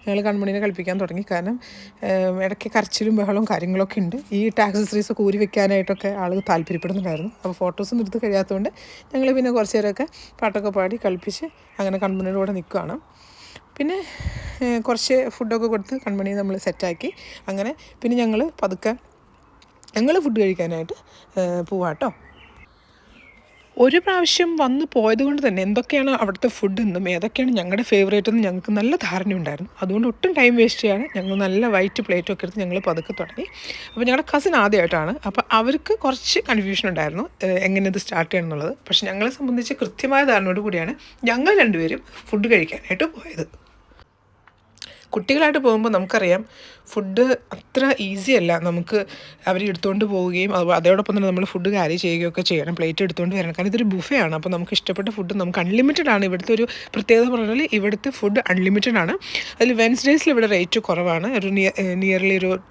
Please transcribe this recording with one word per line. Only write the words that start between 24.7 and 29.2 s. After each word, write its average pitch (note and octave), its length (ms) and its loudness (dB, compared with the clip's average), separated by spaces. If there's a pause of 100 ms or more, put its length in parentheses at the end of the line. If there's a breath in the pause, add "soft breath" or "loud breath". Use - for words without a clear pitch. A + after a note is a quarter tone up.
പോയത് A3+ 300 2
കൊണ്ട് C#4+ 260 0
തന്നെ F#3+ 140 0
എന്തൊക്കെയാണ് B3 480 0
അവിടുത്തെ A3 380 0
ഫുഡ് G3 320 -2
എന്നും F#3+ 280 0
ഏതൊക്കെയാണ് A3+ 420 -2
ഞങ്ങളുടെ G3+ 320 0
ഫേവറേറ്റ് G3 460 4
എന്നും A3 160 4
ഞങ്ങൾക്ക് F#3 280 -2
നല്ല A3+ 300 2
ധാരണയുണ്ടായിരുന്നു. F3+ 680 -4 (120)